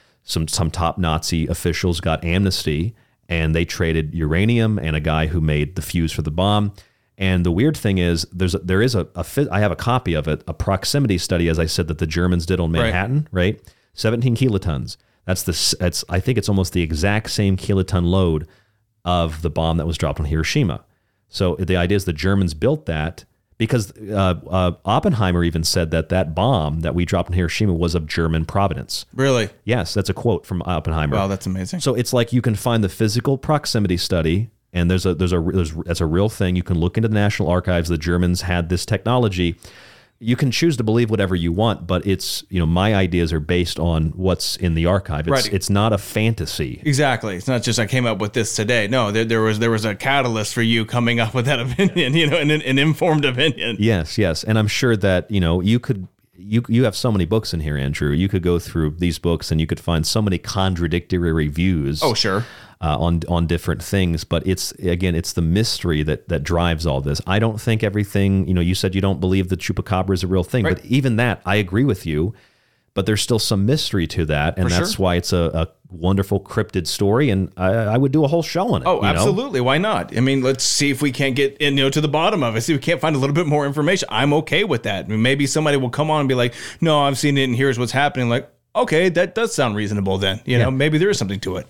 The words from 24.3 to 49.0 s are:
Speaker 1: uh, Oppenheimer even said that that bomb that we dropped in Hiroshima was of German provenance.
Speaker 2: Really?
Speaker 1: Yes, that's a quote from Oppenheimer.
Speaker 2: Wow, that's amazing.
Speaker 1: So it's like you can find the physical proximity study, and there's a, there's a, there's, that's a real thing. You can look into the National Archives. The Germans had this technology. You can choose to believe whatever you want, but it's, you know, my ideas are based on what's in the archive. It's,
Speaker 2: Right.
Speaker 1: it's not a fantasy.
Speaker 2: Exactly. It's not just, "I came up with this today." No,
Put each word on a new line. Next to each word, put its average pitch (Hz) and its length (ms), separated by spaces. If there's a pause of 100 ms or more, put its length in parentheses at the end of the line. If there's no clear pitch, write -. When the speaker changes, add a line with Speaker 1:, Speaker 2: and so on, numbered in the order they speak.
Speaker 1:
uh, 90 220 (120)
Oppenheimer 104 600
even 82 180
said 82 300
that 80 160
that 82 260
bomb 82 460
that 78 160
we 90 80
dropped 87 260
in 87 60
Hiroshima 92 360
was 82 220
of 80 140
German 80 360
provenance. - 680
Speaker 2:
Really? 127 360 (140)
Speaker 1:
Yes, 101 300
that's 101 160
a - 40
quote 107 300
from 87 220
Oppenheimer. 80 500
Speaker 2:
Wow, 98 120
that's 98 180
amazing. 92 340
Speaker 1:
So 131 140
it's 120 180
like 120 200
you 123 100
can 110 140
find 117 260
the 95 60
physical 117 500
proximity 104 600
study, 90 520 (220)
and 87 180
there's 92 160
a, 90 80
there's 87 180
a, 87 80
there's, 82 320 (140)
that's 85 140
a 82 60
real 92 240
thing. 90 260
You 90 80
can 85 160
look 90 160
into 113 120
the 107 60
National 104 340
Archives. 87 400
The 82 100
Germans 87 440
had 87 260
this 87 160
technology. 101 720 (640)
You 120 180
can 131 160
choose 160 240
to 117 80
believe 110 260
whatever 98 240
you 85 160
want, 87 380
but 90 180
it's, - 420
you 90 120
know, 82 60
my 92 280
ideas 87 380
are 80 80
based 87 400
on 80 300
what's 92 440
in 85 200
the 82 120
archive. 85 400
It's, - 40 (160)
Speaker 2:
Right. 98 60
Speaker 1:
it's 95 160
not 104 240
a 98 60
fantasy. 107 880
Speaker 2:
Exactly. 131 500
It's 90 140
not 123 160
just, 117 160
"I 107 60
came 123 200
up 107 140
with 104 120
this - 220
today." 110 320
No, 113 240